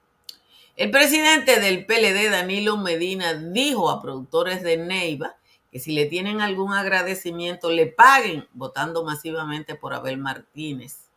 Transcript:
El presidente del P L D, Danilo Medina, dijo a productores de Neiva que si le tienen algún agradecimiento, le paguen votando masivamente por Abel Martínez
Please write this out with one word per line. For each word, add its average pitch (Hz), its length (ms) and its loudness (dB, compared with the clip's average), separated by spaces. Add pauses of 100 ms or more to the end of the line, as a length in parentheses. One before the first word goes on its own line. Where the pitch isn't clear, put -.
(760)
El 208 160 -2
presidente 285 680 6
del 190 260 0
P 226 120 2
L 208 140 4
D, 208 160 2
Danilo 202 480 0
Medina, 180 580 -2
dijo 185 540 0
a 143 140 -2
productores 165 600 -2
de 165 120 2
Neiva 170 600 -6 (340)
que 127 80 -14
si 156 140 -8
le 147 140 2
tienen 190 340 -4
algún 196 320 -2
agradecimiento, 175 960 -4
le 165 160 4
paguen 226 680 4
votando 143 520 -6
masivamente 151 720 -4
por 135 180 -8
Abel 131 240 -6
Martínez 139 1000 -10